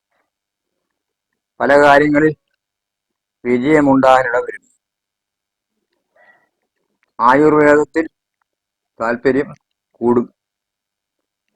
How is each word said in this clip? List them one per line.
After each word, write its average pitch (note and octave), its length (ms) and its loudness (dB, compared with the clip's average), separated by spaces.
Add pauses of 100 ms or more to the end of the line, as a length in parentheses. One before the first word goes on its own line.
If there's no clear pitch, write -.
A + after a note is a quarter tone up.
(1600)
പല C3+ 200 2
കാര്യങ്ങളിൽ D3 560 2 (1080)
വിജയമുണ്ടാകാനിട C3 920 0
വരും. - 280 -10 (2500)
ആയുർവേദത്തിൽ D3 880 2 (920)
താല്പര്യം A#2+ 540 -4 (380)
കൂടും. A#2+ 420 -4 (1200)